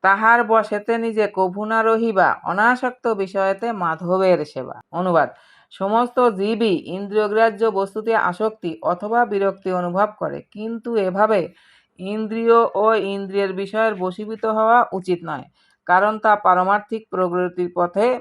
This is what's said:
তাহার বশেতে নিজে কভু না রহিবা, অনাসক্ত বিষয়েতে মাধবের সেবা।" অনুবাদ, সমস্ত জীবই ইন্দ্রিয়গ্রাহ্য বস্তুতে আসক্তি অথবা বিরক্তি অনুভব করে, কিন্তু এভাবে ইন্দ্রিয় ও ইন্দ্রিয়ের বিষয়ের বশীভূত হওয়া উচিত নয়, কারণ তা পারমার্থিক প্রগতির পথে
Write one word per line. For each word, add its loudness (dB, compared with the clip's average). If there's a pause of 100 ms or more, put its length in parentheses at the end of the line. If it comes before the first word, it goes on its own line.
তাহার 6
বশেতে 0
নিজে -2 (100)
কভু -2
না -2
রহিবা, 2 (160)
অনাসক্ত 0
বিষয়েতে -2
মাধবের 0
সেবা।" -12 (160)
অনুবাদ, 2 (440)
সমস্ত -2 (120)
জীবই 0 (120)
ইন্দ্রিয়গ্রাহ্য 0
বস্তুতে -2
আসক্তি -2 (120)
অথবা -2
বিরক্তি -2
অনুভব 0 (100)
করে, -6 (120)
কিন্তু -10
এভাবে 2 (600)
ইন্দ্রিয় 0 (180)
ও 2 (100)
ইন্দ্রিয়ের -2
বিষয়ের -2
বশীভূত -8
হওয়া 4 (140)
উচিত -4
নয়, -10 (400)
কারণ 4
তা 2
পারমার্থিক 0
প্রগতির -2
পথে 0 (140)